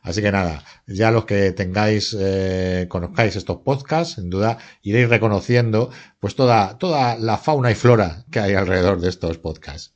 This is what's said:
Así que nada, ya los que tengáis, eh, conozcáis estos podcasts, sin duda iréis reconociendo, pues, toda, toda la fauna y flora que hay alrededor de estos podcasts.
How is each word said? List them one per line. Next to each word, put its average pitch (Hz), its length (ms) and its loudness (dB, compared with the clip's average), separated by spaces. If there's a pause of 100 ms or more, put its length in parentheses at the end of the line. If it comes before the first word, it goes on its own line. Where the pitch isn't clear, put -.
Así 95 200 -4
que 101 100 2
nada, 87 320 -2 (240)
ya 110 240 2
los 113 140 2
que 98 260 2
tengáis, 104 640 -2
eh, 92 720 -2
conozcáis 95 460 -2
estos 90 220 -6
podcasts, 156 580 -4
sin 90 140 -8
duda 104 300 0 (220)
iréis 113 280 2
reconociendo, 113 800 2 (300)
pues, - 160 -6
toda, 113 420 2
toda 131 400 0
la 110 200 -2
fauna 131 340 0
y 101 40 2
flora 107 560 2
que 120 80 -2
hay 101 140 0
alrededor 92 480 2
de 90 80 0
estos 82 300 -4
podcasts. 78 560 -12